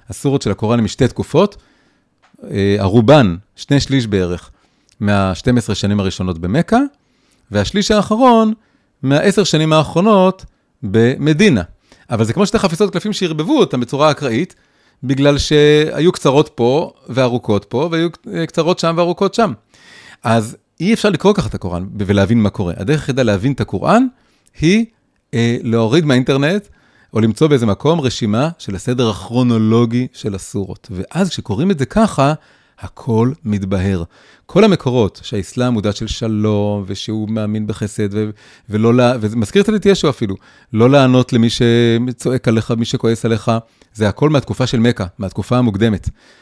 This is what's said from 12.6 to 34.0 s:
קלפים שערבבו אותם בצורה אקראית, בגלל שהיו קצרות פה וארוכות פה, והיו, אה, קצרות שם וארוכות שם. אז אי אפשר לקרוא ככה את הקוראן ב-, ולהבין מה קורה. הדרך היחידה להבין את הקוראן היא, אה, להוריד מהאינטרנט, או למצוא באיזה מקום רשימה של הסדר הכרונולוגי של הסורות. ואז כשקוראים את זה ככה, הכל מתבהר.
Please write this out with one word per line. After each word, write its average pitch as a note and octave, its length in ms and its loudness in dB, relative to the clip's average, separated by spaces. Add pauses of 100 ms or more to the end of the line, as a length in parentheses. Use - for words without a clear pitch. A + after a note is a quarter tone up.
קלפים G3+ 200 -4
שערבבו F3 460 -2
אותם D3 200 0
בצורה C#3+ 320 0
אקראית, C3+ 440 -4 (480)
בגלל C#3 340 2
שהיו D3+ 720 2
קצרות C#3+ 440 2
פה B2+ 380 0 (160)
וארוכות A#2 600 0
פה, D3 220 -2
והיו, E3 180 -2 (240)
אה, E3 120 -4
קצרות E3+ 340 -2
שם E3 180 0
וארוכות F3 360 -2
שם. G3+ 200 0 (680)
אז A2+ 340 0 (220)
אי G3 140 0
אפשר G#3 160 0
לקרוא F#3+ 240 2
ככה - 140 -2
את - 80 -8
הקוראן F2+ 360 -6
ב-, G#2 140 -6
ולהבין G2+ 360 2
מה G2+ 80 2
קורה. F2 280 -4
הדרך C3+ 240 -2
היחידה C3 220 -2
להבין G#2+ 280 0
את B2+ 100 -4
הקוראן F3 460 0 (540)
היא, G3+ 240 2 (480)
אה, A#2 300 0
להוריד A#2 420 0
מהאינטרנט, C#3+ 640 0 (460)
או A2 80 0
למצוא A2+ 260 2
באיזה C3 180 2
מקום D3 360 0
רשימה A#2+ 560 -2
של - 180 -12
הסדר A#2+ 340 -2
הכרונולוגי A#2 1040 0
של G#2 220 -8
הסורות. F#2+ 560 -10
ואז D3+ 380 -4
כשקוראים C#3+ 420 -2
את D#3+ 80 -2
זה C3 60 -2
ככה, D#3 480 0 (460)
הכל A2+ 520 -2 (120)
מתבהר. G2 600 -2 (420)